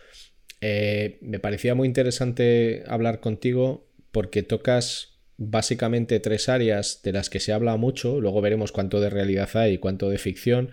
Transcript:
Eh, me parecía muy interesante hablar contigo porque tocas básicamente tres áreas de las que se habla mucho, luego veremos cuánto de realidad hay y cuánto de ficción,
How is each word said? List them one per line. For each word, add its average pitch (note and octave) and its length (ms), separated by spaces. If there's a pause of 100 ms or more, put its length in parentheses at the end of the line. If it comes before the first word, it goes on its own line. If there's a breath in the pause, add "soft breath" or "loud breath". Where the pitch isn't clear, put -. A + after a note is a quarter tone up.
(600 soft breath)
Eh, G#2 600
me G#2 180
parecía G#2 380
muy C3 100
interesante B2 1000
hablar A2+ 320
contigo B2 680 (220)
porque G#2 320
tocas - 680 (340)
básicamente A2+ 760
tres G#2+ 280
áreas A2+ 540
de G2 80
las G2 180
que F#2+ 120
se G#2+ 120
habla A2+ 240
mucho, B2+ 440
luego G#2 200
veremos G#2 300
cuánto G2+ 300
de G2+ 100
realidad G2 440
hay A2+ 180
y F2+ 60
cuánto F#2+ 300
de G2+ 100
ficción, B2 540